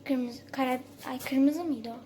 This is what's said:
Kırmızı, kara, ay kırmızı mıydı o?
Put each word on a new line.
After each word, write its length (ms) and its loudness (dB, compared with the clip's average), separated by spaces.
Kırmızı, 480 -2
kara, 280 0
ay 120 -8
kırmızı 460 4
mıydı 240 -2
o? 180 -8